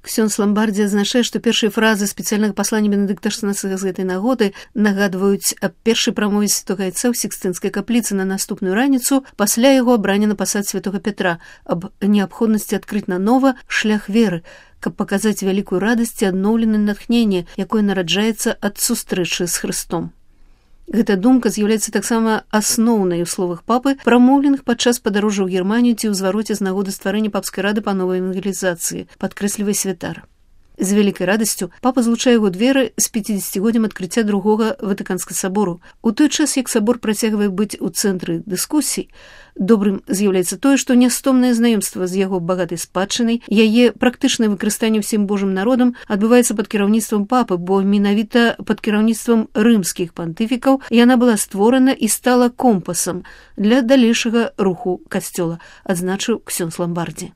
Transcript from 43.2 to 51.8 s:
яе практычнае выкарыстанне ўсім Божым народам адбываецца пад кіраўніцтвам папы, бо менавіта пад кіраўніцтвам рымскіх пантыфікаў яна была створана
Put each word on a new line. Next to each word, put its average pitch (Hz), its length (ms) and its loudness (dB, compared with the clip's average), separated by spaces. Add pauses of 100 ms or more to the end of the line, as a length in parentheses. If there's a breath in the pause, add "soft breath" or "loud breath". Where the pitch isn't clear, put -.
яе 220 480 4
практычнае 240 560 0
выкарыстанне 214 480 -2
ўсім 208 240 -2
Божым 196 320 -2
народам 247 400 2 (160 loud breath)
адбываецца 226 400 4
пад 208 160 -4
кіраўніцтвам 208 560 0
папы, 220 320 0
бо 185 240 0
менавіта 208 800 2
пад 208 240 -4
кіраўніцтвам 220 720 0
рымскіх 208 560 2
пантыфікаў 233 800 -2
яна 240 240 6
была 233 240 4
створана 254 560 2